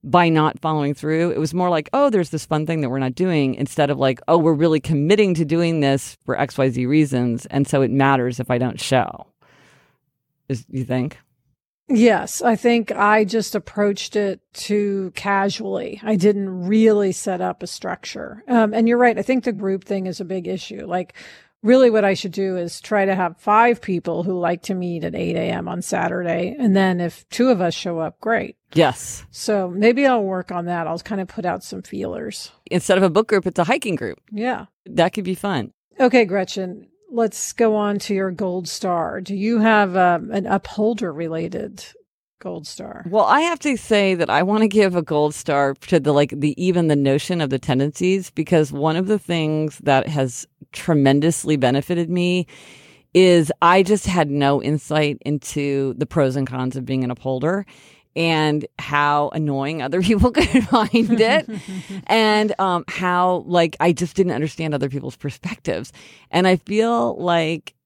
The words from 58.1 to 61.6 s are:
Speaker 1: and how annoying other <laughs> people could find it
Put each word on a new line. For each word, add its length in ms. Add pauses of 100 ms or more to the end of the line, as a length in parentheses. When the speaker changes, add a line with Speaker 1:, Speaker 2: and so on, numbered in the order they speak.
Speaker 1:
and 500 (140)
how 500
annoying 520
other 200
<laughs> 20
people 280
could 360
find 520
it 300 (300)